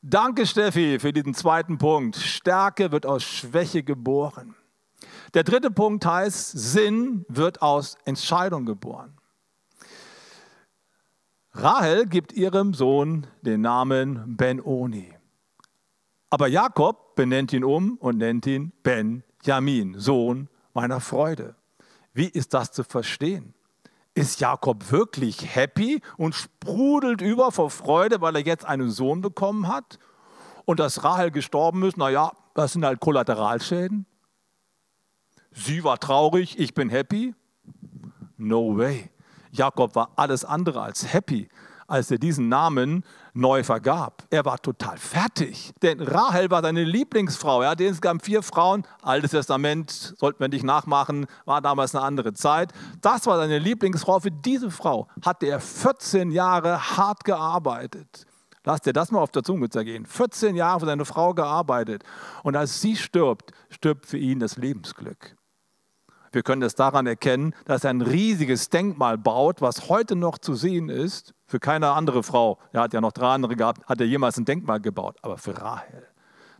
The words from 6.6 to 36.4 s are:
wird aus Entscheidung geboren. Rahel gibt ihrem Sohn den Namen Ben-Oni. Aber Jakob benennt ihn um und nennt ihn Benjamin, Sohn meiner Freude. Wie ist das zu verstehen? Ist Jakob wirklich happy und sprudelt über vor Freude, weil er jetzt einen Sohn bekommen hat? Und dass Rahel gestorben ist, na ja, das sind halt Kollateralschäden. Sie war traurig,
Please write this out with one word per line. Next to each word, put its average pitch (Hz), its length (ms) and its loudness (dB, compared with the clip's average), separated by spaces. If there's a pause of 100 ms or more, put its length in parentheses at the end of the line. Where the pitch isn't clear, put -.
wird 151 340 0
aus 147 440 2
Entscheidung 170 600 -2
geboren. 123 520 -10 (2250)
Rahel 190 540 2
gibt 175 260 -2
ihrem 196 420 2
Sohn 139 540 2 (140)
den 110 180 0
Namen 123 760 0
Ben-Oni. 123 760 -2 (1160)
Aber 143 180 2
Jakob 151 680 0
benennt 131 360 0
ihn 127 140 0
um 185 320 0
und 120 200 -2
nennt 117 280 -2
ihn 139 260 -4 (120)
Benjamin, 120 1160 -2
Sohn 123 480 0 (260)
meiner 127 280 -2
Freude. 139 560 -4 (560)
Wie 165 160 0
ist - 240 -4
das 127 180 0
zu 123 140 -6
verstehen? 147 680 -6 (600)
Ist 139 220 -2
Jakob 120 520 -2
wirklich 151 640 -2
happy 220 460 0 (160)
und 160 160 -2
sprudelt 254 880 0
über 240 300 2
vor 156 180 0
Freude, 180 500 2
weil 165 160 0
er 147 80 0
jetzt 165 220 -2
einen 135 240 -2
Sohn 131 320 -2
bekommen 196 460 -2
hat? 254 320 -6 (680)
Und 165 140 0
dass 147 240 -2
Rahel 175 260 2
gestorben 160 540 0
ist, 185 140 0
na 139 120 0
ja, 147 220 0 (240)
das 147 180 0
sind 170 100 -2
halt 135 160 0
Kollateralschäden. 139 1080 0 (1400)
Sie 139 320 -6
war 131 160 2
traurig, 156 580 2